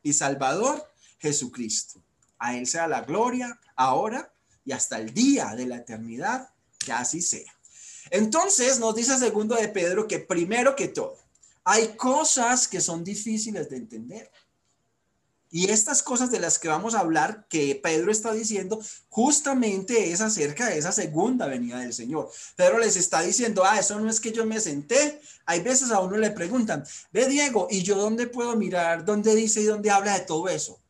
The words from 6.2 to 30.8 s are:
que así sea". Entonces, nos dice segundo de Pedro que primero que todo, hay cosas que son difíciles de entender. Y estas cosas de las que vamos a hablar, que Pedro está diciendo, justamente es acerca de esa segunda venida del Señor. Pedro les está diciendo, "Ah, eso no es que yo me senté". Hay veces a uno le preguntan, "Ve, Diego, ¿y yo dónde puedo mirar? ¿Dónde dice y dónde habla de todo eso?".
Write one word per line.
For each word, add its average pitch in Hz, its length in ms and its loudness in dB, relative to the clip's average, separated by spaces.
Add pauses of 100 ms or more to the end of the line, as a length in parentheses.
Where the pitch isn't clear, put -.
que - 140 -4
así 226 280 -4
sea". - 320 -6 (560)
Entonces, 247 680 2
nos 220 160 0
dice 247 220 0
segundo 214 380 0
de 214 120 2
Pedro 196 400 0
que - 120 -4
primero 226 580 2
que 185 100 -2
todo, - 300 -6 (480)
hay 220 300 4
cosas 254 720 2
que - 140 -4
son 170 240 -2
difíciles 208 640 -4
de 131 80 -10
entender. 117 520 -14 (1200)
Y 180 200 0
estas 247 340 2
cosas 247 260 0
de 214 120 0
las 165 180 0
que 165 80 -6
vamos 185 260 0
a 220 60 2
hablar, 160 480 0
que 139 340 0
Pedro 170 300 2
está 220 220 -2
diciendo, 214 480 -4 (260)
justamente 226 1040 0
es 175 80 -2
acerca 202 460 -2
de 185 120 0
esa 160 140 -2
segunda 190 540 0
venida 123 340 -6
del 120 140 -8
Señor. 123 360 -6 (280)
Pedro 190 220 6
les 190 180 2
está 170 240 0
diciendo, 208 420 0
"Ah, 208 160 6
eso 208 180 0
no 220 120 -2
es 226 100 0
que 220 140 -6
yo 226 120 0
me 220 140 -2
senté". 233 640 0 (240)
Hay 170 160 0
veces 247 300 2
a 202 100 4
uno 190 160 -2
le 214 140 2
preguntan, 180 520 -2 (300)
"Ve, 247 140 4
Diego, 269 420 2
¿y 190 140 0
yo 202 120 2
dónde 220 320 0
puedo 240 300 -2
mirar? 170 480 0
¿Dónde 208 280 4
dice 220 280 4
y 214 40 2
dónde 208 240 2
habla 196 300 4
de 185 60 -6
todo 170 240 -2
eso?". - 400 -6